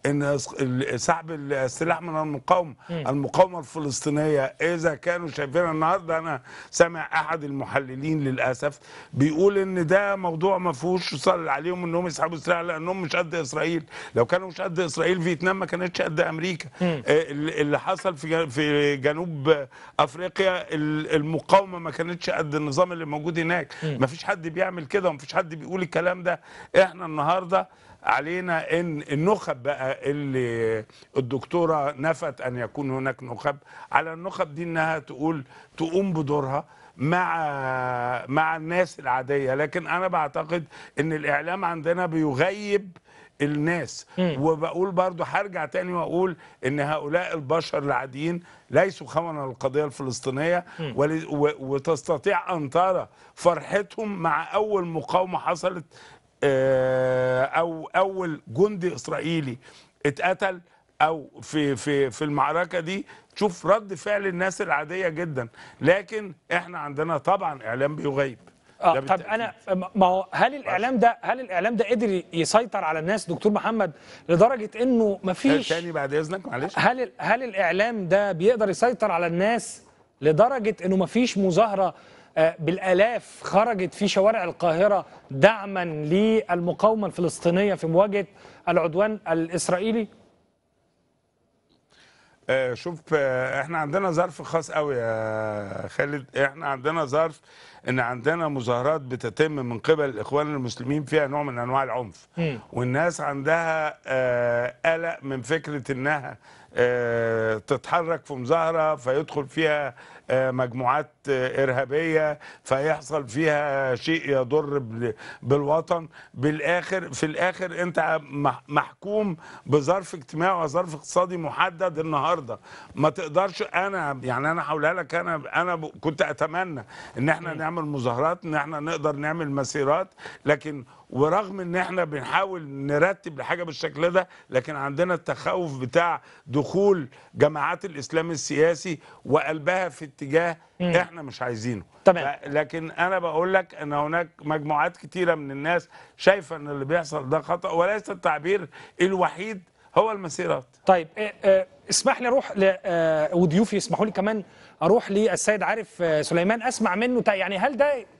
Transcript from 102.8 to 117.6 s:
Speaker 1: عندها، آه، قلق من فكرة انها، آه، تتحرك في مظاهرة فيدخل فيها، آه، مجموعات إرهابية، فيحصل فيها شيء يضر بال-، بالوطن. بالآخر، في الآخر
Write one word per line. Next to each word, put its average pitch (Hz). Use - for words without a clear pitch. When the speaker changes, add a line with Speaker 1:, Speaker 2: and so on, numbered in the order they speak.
Speaker 1:
عندها، 151
آه، 123
قلق 165
من 135
فكرة 147
انها، 139
آه، 117
تتحرك 160
في 143
مظاهرة 156
فيدخل 139
فيها، 147
آه، 131
مجموعات 127
إرهابية، 135
فيحصل 147
فيها 139
شيء 151
يضر 143
بال-، 113
بالوطن. 151
بالآخر، 156
في 156
الآخر 170